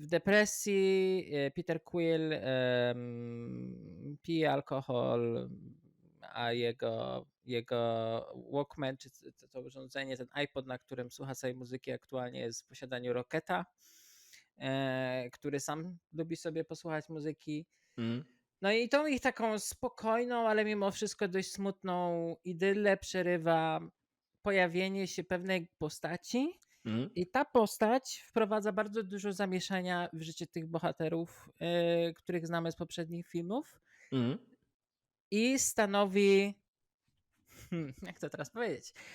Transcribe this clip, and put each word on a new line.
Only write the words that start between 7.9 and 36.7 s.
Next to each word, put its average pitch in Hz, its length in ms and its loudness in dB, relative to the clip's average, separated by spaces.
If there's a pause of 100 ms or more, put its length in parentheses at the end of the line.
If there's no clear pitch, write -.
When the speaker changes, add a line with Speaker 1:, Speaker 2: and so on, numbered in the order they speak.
Speaker 1:
Walkman, 139 460 -2
czy - 120 -20
to, - 380 -20
to 127 140 -12
urządzenie, 131 560 -8
ten 127 140 -10
iPod, 143 360 -4
na 127 100 -6
którym 123 340 -10
słucha 135 240 -8
sobie 127 180 -4
muzyki, 127 380 -10
aktualnie 127 480 -6
jest 117 220 -6
w - 60 -20
posiadaniu 123 460 -4
Rocketa, 165 520 -2 (920)
e, 131 760 -2
który 143 260 -4
sam 160 380 -6 (160)
lubi 165 220 -4
sobie 160 280 -4
posłuchać 156 460 -6
muzyki. 151 560 -6 (320)
Speaker 2:
Mhm. 117 260 -2 (380)
Speaker 1:
No 196 100 2
i 226 180 2
tą 294 160 4
ich 277 160 0
taką 220 380 0
spokojną, 233 880 0
ale 214 180 4
mimo 202 260 2
wszystko 202 360 -2
dość 190 240 -2
smutną 180 920 -2
idylę 196 540 4
przerywa 165 840 2 (600)
pojawienie 190 640 2
się - 160 -4
pewnej 180 440 -2 (100)
postaci. 180 840 -2 (240)
Speaker 2:
Mhm. 214 300 0
Speaker 1:
I 175 120 0
ta 269 180 2
postać - 800 4
wprowadza 214 440 2
bardzo 214 320 -2
dużo 196 300 -4
zamieszania 180 800 0
w 160 80 -8
życie 160 260 -8
tych 160 200 -6
bohaterów, 165 800 -2 (100)
e, 170 540 2
których 170 340 -4
znamy 165 240 0
z - 40 -6
poprzednich 170 520 -6
filmów. 180 540 -4 (300)
Speaker 2:
Mhm. 127 260 2 (920)
Speaker 1:
I 247 280 4
stanowi, 202 960 4 (1120)